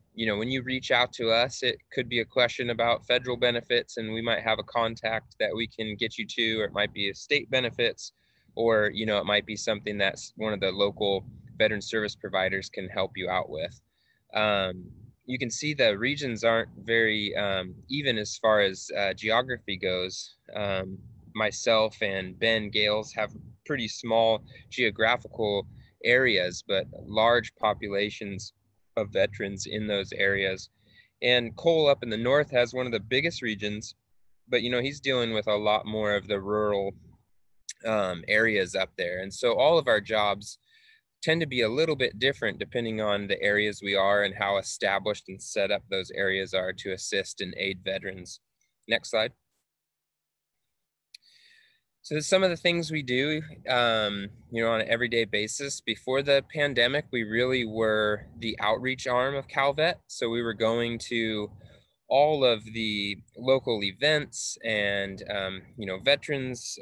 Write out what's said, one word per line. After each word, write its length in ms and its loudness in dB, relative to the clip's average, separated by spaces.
you 120 -4
know, 120 0
when 120 -2
you 140 -2
reach 280 -4
out 220 2
to 180 0
us, 320 2
it 140 0
could 160 -2
be 100 0
a 60 0
question 440 0
about 360 0
federal 320 0
benefits, 580 0
and 180 -6
we 80 -4
might 220 -2
have 160 2
a 40 -6
contact 760 -4
that 160 0
we 120 -2
can 280 -8
get 220 -4
you 100 -6
to, 320 0
or 60 0
it 80 -6
might 200 0
be 160 -4
a 60 -8
state 340 -2
benefits, 640 -2
or, 380 4
you 120 -4
know, 140 2
it 60 -2
might 200 2
be 100 -8
something 420 -2
that's 380 -2
one 160 -2
of 80 -2
the 120 2
local 540 0
veteran 240 2
service 340 -4
providers 540 -2
can 200 -10
help 260 -2
you 140 -4
out 200 0
with. 300 -8
Um, 520 0
you 120 -4
can 100 -4
see 240 -4
the 240 4
regions 460 -2
aren't 260 4
very, 500 2
um, 380 -2
even 280 -2
as 200 -6
far 240 6
as, 360 0
uh, 160 2
geography 640 -2
goes. 600 -4
Um, 440 -4
myself 680 2
and 380 -2
Ben 300 2
Gales 440 0
have 200 -4
pretty 220 -2
small 560 2
geographical 1000 0
areas, 600 4
but 200 0
large 480 4
populations 1000 -2
of 140 -2
veterans 540 0
in 220 -6
those 260 -2
areas. 560 0
And 340 2
Cole 300 4
up 160 2
in 60 -4
the 80 -2
north 340 2
has 220 2
one 120 -4
of 60 -6
the 100 0
biggest 400 -2
regions, 540 -6
but, 140 2
you 80 -2
know, 100 0
he's 220 -4
dealing 320 0
with 140 -2
a 100 2
lot 300 0
more 260 0
of 140 -2
the 120 -2
rural, 540 -2
um, 440 0
areas 480 2
up 200 -2
there. 260 -4
And 120 -10
so 220 0
all 240 6
of 80 -2
our 120 6
jobs 600 -2
tend 200 2
to 60 -2
be 140 0
a 80 4
little 260 2
bit 240 0
different 400 0
depending 420 -4
on 260 0
the 140 -2
areas 420 2
we 120 0
are 280 4
and 120 -2
how 220 0
established 680 -2
and 140 -14
set 300 -2
up 180 -2
those 220 -4
areas 420 -2
are 180 -2
to 220 -8
assist 480 -6
and 160 -8
aid 260 -4
veterans. 560 -8
Next 220 -2
slide. 240 0
So 160 -4
some 240 4
of 80 6
the 40 -2
things 360 0
we 100 -2
do, 400 0
um, 600 2
you 100 -2
know, 80 2
on 120 2
an 60 -2
everyday 380 2
basis. 560 -4
Before 400 -2
the 320 4
pandemic, 580 2
we 120 0
really 420 0
were 640 0
the 220 -6
outreach 480 -2
arm 260 0
of 140 -6
Calvet. 580 0
So 240 -4
we 140 -2
were 100 -2
going 460 0
to 400 -2
all 380 4
of 180 2
the 540 -2
local 480 0
events 800 -2
and, 680 0
um, 320 -4
you 120 -8
know, 100 -4
veterans, 840 -2